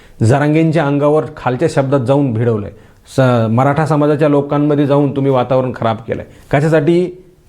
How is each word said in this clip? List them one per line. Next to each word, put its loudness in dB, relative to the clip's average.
जरांगेंच्या 2
अंगावर 0
खालच्या -2
शब्दात 0
जाऊन 0
भिडवलंय, -2
स-, 2
मराठा 0
समाजाच्या 0
लोकांमध्ये 0
जाऊन 0
तुम्ही 0
वातावरण 0
खराब -2
केलंय. -8
कशासाठी? 0